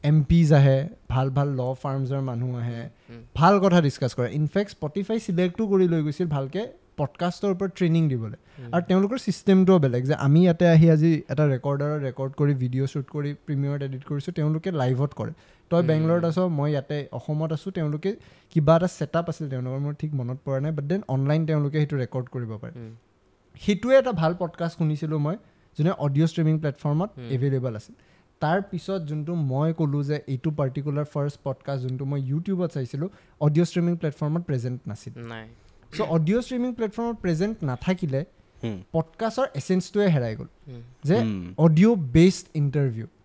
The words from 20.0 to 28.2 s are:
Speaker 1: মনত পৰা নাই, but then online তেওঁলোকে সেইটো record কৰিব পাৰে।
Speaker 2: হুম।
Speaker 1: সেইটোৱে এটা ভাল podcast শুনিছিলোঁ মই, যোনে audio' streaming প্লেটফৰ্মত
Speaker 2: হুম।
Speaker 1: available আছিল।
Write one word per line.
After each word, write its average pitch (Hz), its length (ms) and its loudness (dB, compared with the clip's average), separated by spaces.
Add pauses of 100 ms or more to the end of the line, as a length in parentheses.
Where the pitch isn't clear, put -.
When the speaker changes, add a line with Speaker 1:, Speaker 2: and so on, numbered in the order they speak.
Speaker 1:
মনত 127 320 -4
পৰা 135 140 -2
নাই, 147 120 -2
but 147 140 -4
then 180 220 -2
online 143 380 0
তেওঁলোকে 147 320 0
সেইটো 147 200 0
record 127 320 -4
কৰিব 113 280 -8
পাৰে। 113 180 -14
Speaker 2:
হুম। 113 200 -16 (640)
Speaker 1:
সেইটোৱে 240 380 2
এটা 254 140 4
ভাল 165 280 0
podcast 165 380 -6
শুনিছিলোঁ 151 420 -2
মই, 151 160 -2 (440)
যোনে 151 100 2
audio' 147 380 0
streaming 160 320 0
প্লেটফৰ্মত 151 580 -2
Speaker 2:
হুম। 123 120 -12
Speaker 1:
available 131 460 -2
আছিল। 104 200 -14 (460)